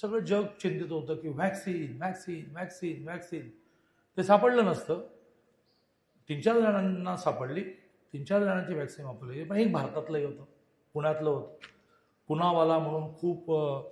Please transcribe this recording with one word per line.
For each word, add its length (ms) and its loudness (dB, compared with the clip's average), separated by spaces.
सगळं 180 -2
जग 240 0
चिंतित 320 -4
होतं 220 -4
की 140 -6
व्हॅक्सिन, 680 -4
व्हॅक्सिन, 560 -8
व्हॅक्सिन, 520 -8
व्हॅक्सिन. 460 -10
ते 60 0
सापडलं 420 8
नसतं. 360 0
तीन 120 -4
चार 200 4
जणांना 560 2
सापडली, 460 -2
तीन 120 -8
चार 180 2
जणांची 320 0
व्हॅक्सिन 300 -6
वापरली, 400 -10
पण 120 -4
एक 160 4
भारतातलंही 520 -2
होतं, 200 -8
पुण्यातलं 360 0
होतं. 360 -4
पुनावाला 500 4
म्हणून 360 -2
खूप, 380 -2
अ, 400 0